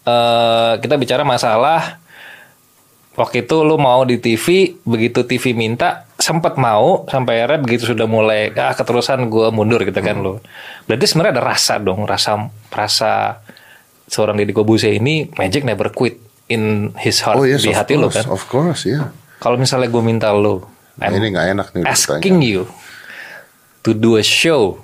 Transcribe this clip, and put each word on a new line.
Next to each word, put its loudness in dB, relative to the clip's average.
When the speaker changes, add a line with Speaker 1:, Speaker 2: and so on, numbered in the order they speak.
Speaker 1:
eh, 2
kita 0
bicara 0
masalah 0
waktu -2
itu 0
lo 4
mau 4
di 2
T 0
V, -2
begitu 0
T -2
V -2
minta, -2
sempet -2
mau, 2
sampai -2
akhirnya 0
begitu -2
sudah 0
mulai, 2
"Ah, -2
keterusan," -2
gue 2
mundur 2
gitu 2
kan, 0
Speaker 2:
Hmm. -6
Speaker 1:
lo. -4
Berarti 0
sebenarnya 2
ada 0
rasa 0
dong, -2
rasa, -2
rasa -2
seorang -2
Deddy 0
Corbuzier 2
ini 0
magic -2
never -2
quit -2
in -2
his -2
heart, 0
Speaker 2:
Oh, 4
yes, 2
Speaker 1:
di 0
Speaker 2:
of 0
Speaker 1:
hati 0
lo 2
Speaker 2:
course, -4
Speaker 1:
kan. 0
Speaker 2:
of -4
course, -2
yeah. -2
Speaker 1:
Kalau -2
misalnya 0
gue 0
minta 0
lo, 0
Speaker 2:
Nah, -6
Speaker 1:
I'm -2
Speaker 2:
ini 0
nggak 0
enak -2
nih -4
Speaker 1:
asking -2
Speaker 2:
pertanyaan. 4
Speaker 1:
you 0
to 0
do 4
a 4
show 2